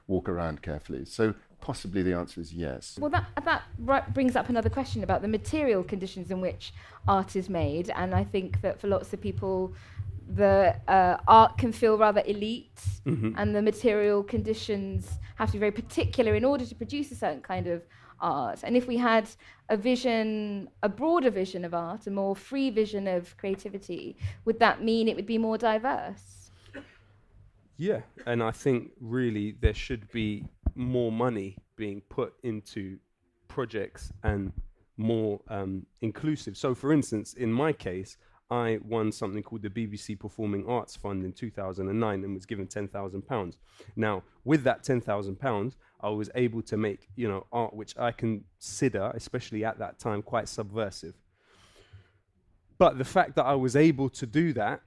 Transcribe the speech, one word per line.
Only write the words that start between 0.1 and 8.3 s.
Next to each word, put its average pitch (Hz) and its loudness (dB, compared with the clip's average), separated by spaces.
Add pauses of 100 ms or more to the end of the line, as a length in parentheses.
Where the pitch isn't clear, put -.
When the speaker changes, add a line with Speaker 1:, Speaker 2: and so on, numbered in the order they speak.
Speaker 1:
around 85 -4
carefully. 73 -8
So 110 0 (260)
possibly 98 -4
the 90 2
answer 87 -4
is 82 -10
yes. 78 -8
Speaker 2:
Well, 294 -2
that, 349 0 (200)
that 320 0 (160)
ri-, 254 2 (100)
brings 254 2
up - 0
another 226 2
question 240 -2
about 185 2
the 202 -2
material 220 2
conditions 185 -6
in 185 -2
which 180 -4 (360)
art 190 4
is 185 -2
made, 165 0
and 185 -2
I 185 4
think 190 -2